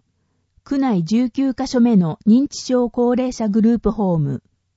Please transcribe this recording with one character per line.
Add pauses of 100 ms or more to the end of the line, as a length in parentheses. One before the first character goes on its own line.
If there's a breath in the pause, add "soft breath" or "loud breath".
(640)
区
内
十
九
カ
所
目
の
認
知
症
高
齢
者
グ
ル
ー
プ
ホ
ー
ム、 (340)